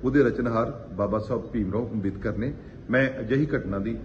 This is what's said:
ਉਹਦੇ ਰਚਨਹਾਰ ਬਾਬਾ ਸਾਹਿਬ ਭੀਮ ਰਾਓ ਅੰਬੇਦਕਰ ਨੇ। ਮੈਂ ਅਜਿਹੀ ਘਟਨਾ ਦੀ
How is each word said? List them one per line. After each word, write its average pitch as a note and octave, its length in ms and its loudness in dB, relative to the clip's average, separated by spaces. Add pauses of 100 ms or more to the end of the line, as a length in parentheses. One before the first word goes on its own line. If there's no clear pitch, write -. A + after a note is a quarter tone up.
ਉਹਦੇ C3+ 200 6
ਰਚਨਹਾਰ A#2 480 2 (260)
ਬਾਬਾ G2+ 220 2
ਸਾਹਿਬ A2+ 220 -2 (100)
ਭੀਮ G2+ 220 0
ਰਾਓ A#2 200 0
ਅੰਬੇਦਕਰ G2 440 -2
ਨੇ। C3 160 -2 (360)
ਮੈਂ C3 200 4 (100)
ਅਜਿਹੀ C3+ 260 2 (100)
ਘਟਨਾ G2 240 -2
ਦੀ A2 260 -2